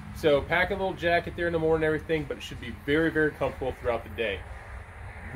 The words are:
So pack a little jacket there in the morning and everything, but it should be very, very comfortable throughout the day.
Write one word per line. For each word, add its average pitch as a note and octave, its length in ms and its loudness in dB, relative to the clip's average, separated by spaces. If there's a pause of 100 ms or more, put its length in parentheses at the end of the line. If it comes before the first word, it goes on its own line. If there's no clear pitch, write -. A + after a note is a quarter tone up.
(140)
So C#3+ 280 6
pack F3+ 260 2
a G3+ 60 -2
little F#3 180 0
jacket E3+ 420 2
there F3 120 -2
in E3+ 80 2
the E3 40 2
morning D#3+ 300 4
and D#3 60 4
everything, D3+ 340 0
but - 80 -4
it - 60 -12
should - 180 -10
be B2 140 -8 (100)
very, D#3 260 4
very D#3 200 4
comfortable C3 500 -2
throughout A#2 240 0
the - 60 -12
day. G#2 280 -2 (960)